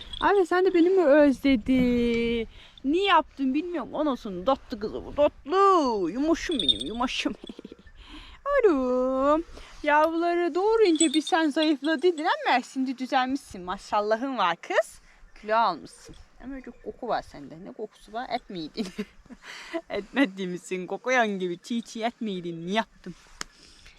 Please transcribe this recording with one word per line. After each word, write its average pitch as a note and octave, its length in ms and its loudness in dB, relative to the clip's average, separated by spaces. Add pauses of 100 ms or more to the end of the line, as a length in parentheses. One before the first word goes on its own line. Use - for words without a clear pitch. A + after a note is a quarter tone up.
(220)
Abi F#4 240 4
sen F4+ 200 2
de F#4 80 2
beni E4+ 160 6
mi F#4+ 160 4
özledin? A#3+ 1400 4 (360)
Ne E4 200 0
yaptın D#4 500 2
bilmiyorum. E4 420 -4
Anasını G#3+ 500 -2
tatlı C4+ 340 -2
kızı D#3+ 260 -6
bu. - 100 -12
Tatlı. D4 960 2
Yumaşım D4 440 -2
benim. - 300 -2
Yumaşım. A#3+ 480 -4 (600)
<laughs> - 720 -2
Oğlum. C4 760 2 (400)
Yavruları E4 720 2
doğurunca F#4 580 4
bir D#4 80 2
sen D#4+ 280 2
zayıfladın D#4 680 0
ama F#4 440 0 (120)
şimdi C4 240 -4
düzelmişsin. B3+ 640 -4
Maşallahın G#3+ 760 -2
var F3 180 0
kız. - 460 -4 (400)
Kilo G#3+ 140 -2
almışsın. - 600 -2 (280)
Ama C4 180 -12
çok - 220 -20
koku - 240 -12
var D#3+ 140 0
sende. C#3 420 -16
Ne G3+ 80 -16
kokusu G#3+ 420 -16
var? A#3+ 160 -8
Et - 200 -8
miydin? F#3 380 -8 (520)
<laughs> - 500 -12
Etmedi G3 580 -2
misin? F3+ 400 -8
Kokuyan A#3 400 0
gibi F#3 320 -4
çiğ A#3 220 -6
çiğ A3 220 -12
et A#3 180 -6
miydin? F3 460 -8
Ne F3+ 40 -6
yaptın? G#3 440 -6 (840)